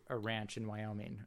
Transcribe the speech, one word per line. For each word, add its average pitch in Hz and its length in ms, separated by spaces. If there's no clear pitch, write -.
a 127 100
ranch 107 380
in 113 100
Wyoming 107 600